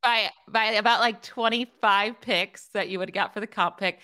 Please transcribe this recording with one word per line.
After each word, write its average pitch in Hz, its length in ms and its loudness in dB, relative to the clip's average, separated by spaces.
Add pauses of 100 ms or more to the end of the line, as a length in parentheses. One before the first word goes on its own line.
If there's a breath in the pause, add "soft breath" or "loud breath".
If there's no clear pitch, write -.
by, 226 280 2 (180)
by 220 260 0
about, 214 280 4
like, 233 200 0
twenty-five 226 1000 0
picks - 460 -4
that 196 200 -4
you 185 120 -6
would 185 100 -6
have 180 60 -10
got 196 180 -2
for 208 80 -8
the 220 60 -8
comp 175 300 -2
pick, 180 260 -4